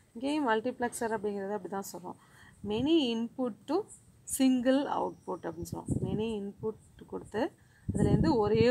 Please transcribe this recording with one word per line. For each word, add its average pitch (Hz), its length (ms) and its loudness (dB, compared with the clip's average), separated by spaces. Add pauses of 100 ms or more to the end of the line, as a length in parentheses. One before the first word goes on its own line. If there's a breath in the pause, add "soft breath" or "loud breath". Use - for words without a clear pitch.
(160 soft breath)
இங்கேயும் 277 360 0
multiplexer 233 680 -2
அப்படிங்கிறது 202 400 -4
அப்படி 180 180 -10
தான் 196 160 -8
சொல்றோம். 175 260 -14 (540 soft breath)
Many 277 240 4 (180)
input 233 420 -4 (140)
to 349 80 2 (580)
single 262 460 4 (160)
output 180 480 -6
அப்படின்னு 170 260 -8
சொல்லுவோம். - 220 -4 (140)
Many 214 200 -2 (120)
input 208 380 -8 (340)
கொடுத்து 202 300 -6 (500 soft breath)
அதுலேருந்து 208 380 4 (100)
ஒரே 220 300 4